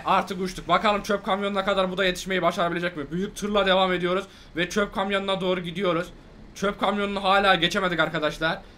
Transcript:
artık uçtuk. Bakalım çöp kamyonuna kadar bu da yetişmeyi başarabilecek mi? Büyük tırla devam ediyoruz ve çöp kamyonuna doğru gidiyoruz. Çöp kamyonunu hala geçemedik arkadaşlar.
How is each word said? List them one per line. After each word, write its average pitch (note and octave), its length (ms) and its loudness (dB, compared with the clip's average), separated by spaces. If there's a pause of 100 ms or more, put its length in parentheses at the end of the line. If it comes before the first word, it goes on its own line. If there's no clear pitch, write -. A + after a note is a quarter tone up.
artık F#3+ 360 0
uçtuk. F#3 280 -6
Bakalım G3 340 2
çöp G3+ 220 -2
kamyonuna G3+ 400 0
kadar F#3+ 260 0
bu F3+ 60 -8
da G3 80 2
yetişmeyi F#3 380 -2
başarabilecek F3 540 0
mi? C3+ 140 -8
Büyük F#3 260 -4
tırla G#3 300 0
devam F#3 260 4
ediyoruz F3+ 320 0 (320)
ve F3 140 -2
çöp G3+ 240 -2
kamyonuna G3 460 -2
doğru F#3 200 0
gidiyoruz. F3 480 -2 (460)
Çöp G3+ 260 -2
kamyonunu G3+ 440 0
hala G3 300 6
geçemedik F3 460 0
arkadaşlar. D#3 580 0 (200)